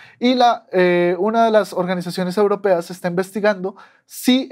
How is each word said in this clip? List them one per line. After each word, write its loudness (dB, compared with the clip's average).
y 2
la, 0
eh, 2
una 0
de 2
las 2
organizaciones -4
europeas 0
está -8
investigando -2
si 0